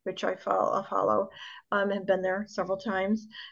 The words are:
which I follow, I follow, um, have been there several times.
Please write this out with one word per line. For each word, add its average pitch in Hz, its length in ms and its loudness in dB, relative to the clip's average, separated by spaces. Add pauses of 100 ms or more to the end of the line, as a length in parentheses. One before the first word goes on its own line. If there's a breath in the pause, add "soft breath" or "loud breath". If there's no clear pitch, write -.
which 190 200 -6
I 185 120 0
follow, 196 460 2
I - 80 -8
follow, 196 400 2 (420 loud breath)
um, 202 200 2
have 196 160 -4
been 185 160 4
there 190 260 0
several 190 280 -2
times. 196 500 0 (240 loud breath)